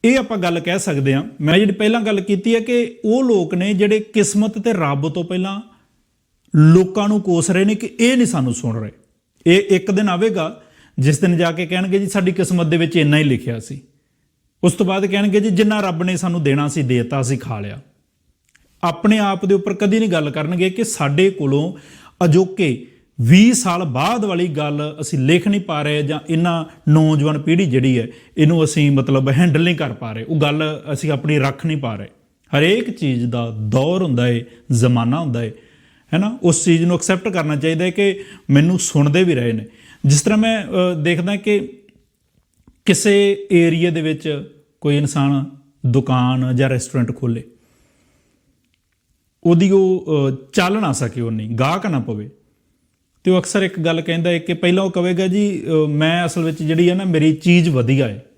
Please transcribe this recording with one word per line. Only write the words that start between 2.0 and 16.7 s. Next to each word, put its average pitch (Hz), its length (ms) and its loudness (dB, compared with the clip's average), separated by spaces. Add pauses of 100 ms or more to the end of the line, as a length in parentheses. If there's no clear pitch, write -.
ਗੱਲ 202 200 -2
ਕੀਤੀ 202 340 0
ਹੈ 226 40 0
ਕਿ 240 360 -2 (100)
ਉਹ 240 180 2
ਲੋਕ 190 320 0
ਨੇ 190 180 0
ਜਿਹੜੇ 208 260 2
ਕਿਸਮਤ 214 580 0
ਤੇ 226 160 -2
ਰੱਬ 147 360 -2
ਤੋਂ 170 140 -6
ਪਹਿਲਾਂ 185 380 -6 (920)
ਲੋਕਾਂ 185 540 6
ਨੂੰ 214 120 0
ਕੋਸ 175 300 0
ਰਹੇ 185 140 2
ਨੇ 214 100 2
ਕਿ 220 140 -10 (100)
ਇਹ 247 180 4
ਨਹੀਂ 240 100 4
ਸਾਨੂੰ 127 260 -2
ਸੁਣ 113 260 -6
ਰਹੇ। 107 120 -10 (560)
ਇਹ 190 220 4
ਇੱਕ 190 220 0
ਦਿਨ 202 180 0
ਆਵੇਗਾ 185 520 -2 (380)
ਜਿਸ 135 200 0
ਦਿਨ 175 180 2
ਜਾ 170 140 0
ਕੇ 170 140 -6
ਕਹਿਣਗੇ, 185 340 -2
"ਜੀ, 202 80 -2
ਸਾਡੀ 190 240 -2
ਕਿਸਮਤ 180 340 -2
ਦੇ 165 120 0
ਵਿੱਚ 165 180 -2
ਇੰਨਾ 151 220 2
ਹੀ 156 60 2
ਲਿਖਿਆ 120 360 -2
ਸੀ।" 135 220 -16 (840)
ਉਸ 180 100 4
ਤੋਂ - 120 -2
ਬਾਅਦ 190 200 -2
ਕਹਿਣਗੇ, 202 340 0
"ਜੀ, 214 100 0
ਜਿੰਨਾ 214 300 2
ਰੱਬ 180 240 -4
ਨੇ 180 140 -2
ਸਾਨੂੰ 175 260 -4
ਦੇਣਾ 147 240 0
ਸੀ, 151 140 -4